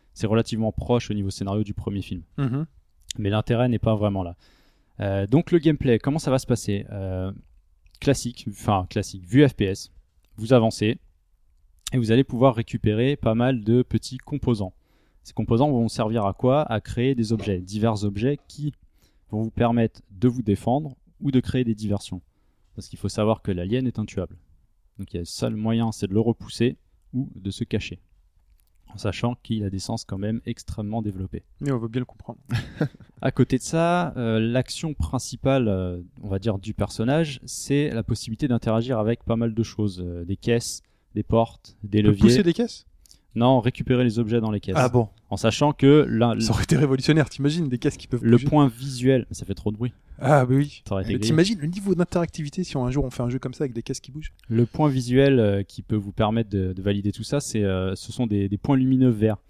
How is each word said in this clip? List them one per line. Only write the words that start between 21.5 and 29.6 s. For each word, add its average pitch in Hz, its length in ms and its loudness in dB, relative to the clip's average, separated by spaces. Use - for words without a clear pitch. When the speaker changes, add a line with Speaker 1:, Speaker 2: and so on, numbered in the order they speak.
Speaker 1:
des 113 120 0
diversions. 101 460 -6
Parce - 120 -14
qu'il - 120 -16
faut 101 100 -4
savoir 107 320 0
que 101 100 -4
l'alien 98 340 -2
est 117 140 -4
intuable. 98 360 -6
Donc 98 160 -14
il 87 40 -6
y - 20 -4
a - 20 -6
le 85 40 -6
seul 113 300 -4
moyen, 113 360 0
c'est 104 160 -6
de 92 60 -4
le 104 60 4
repousser - 580 -2
ou 127 220 -4
de 95 160 -8
se - 120 -6
cacher. - 360 -6
En 104 60 -18
sachant 120 460 -4
qu'il 110 200 -4